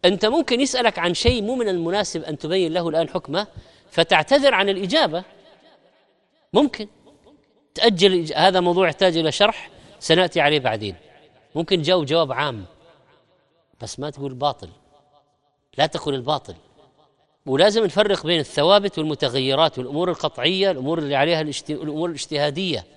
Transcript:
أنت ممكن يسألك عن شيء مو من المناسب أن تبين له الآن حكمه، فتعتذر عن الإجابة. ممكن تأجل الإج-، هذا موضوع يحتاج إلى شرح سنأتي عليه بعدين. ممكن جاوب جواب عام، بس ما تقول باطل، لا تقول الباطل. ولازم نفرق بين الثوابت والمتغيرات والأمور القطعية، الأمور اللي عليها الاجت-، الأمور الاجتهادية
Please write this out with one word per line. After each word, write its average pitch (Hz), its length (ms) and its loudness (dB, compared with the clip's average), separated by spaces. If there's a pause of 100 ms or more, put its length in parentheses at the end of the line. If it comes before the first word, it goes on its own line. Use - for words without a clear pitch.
أنت 196 220 2
ممكن 254 340 2
يسألك 247 380 0
عن 175 160 0
شيء 233 280 0
مو 220 120 -4
من 240 140 -2
المناسب 175 560 -2
أن 151 140 -8
تبين 165 340 -2
له 170 160 -2
الآن 160 200 -2
حكمه، 185 380 -6 (440)
فتعتذر 214 640 2
عن 196 140 2
الإجابة. 190 560 -2 (1300)
ممكن 220 360 0 (880)
تأجل 196 380 4
الإج-، 165 240 -2
هذا 185 240 4
موضوع 175 280 2
يحتاج 170 280 2
إلى 160 160 0
شرح - 380 0 (300)
سنأتي 165 400 2
عليه 147 180 2
بعدين. 110 360 -4 (600)
ممكن 165 280 -2
جاوب 165 240 2
جواب 151 260 0
عام، 123 320 -6 (1160)
بس 120 200 -14
ما 143 100 -8
تقول 135 240 -10
باطل، 127 340 -4 (1080)
لا 147 80 2
تقول 151 280 -4
الباطل. 131 400 -6 (920)
ولازم 202 380 4
نفرق 196 420 0
بين 165 140 2
الثوابت 190 580 2
والمتغيرات 139 800 0
والأمور 147 320 -4
القطعية، 175 600 -2
الأمور 151 280 -4
اللي 143 180 -2
عليها 156 240 2
الاجت-، 151 300 -8
الأمور 151 380 -6
الاجتهادية 147 760 -4 (120)